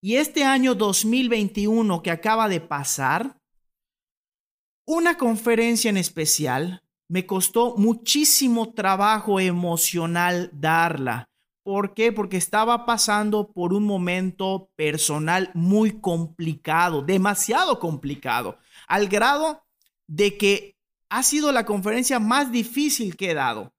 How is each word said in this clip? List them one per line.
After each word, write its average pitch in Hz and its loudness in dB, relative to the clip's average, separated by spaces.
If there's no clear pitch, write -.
Y 208 0
este 294 2
año 262 4
dos 196 0
mil 247 2
veintiuno 214 0
que 175 -2
acaba 214 0
de 170 -2
pasar, 147 -2
una 339 2
conferencia 233 2
en 202 2
especial 156 -2
me 180 -4
costó 233 0
muchísimo 233 2
trabajo 202 2
emocional 175 -2
darla. 147 0
¿Por 196 -4
qué? 226 2
Porque 190 -4
estaba 226 0
pasando 214 0
por 175 -2
un 208 2
momento 190 -2
personal 156 0
muy 202 2
complicado, 165 -2
demasiado 202 0
complicado, 139 -6
al 202 0
grado 285 0
de 202 0
que 202 0
ha - -2
sido 294 2
la 240 0
conferencia 226 -2
más 247 0
difícil 233 -2
que 190 -4
he - 0
dado. 117 -4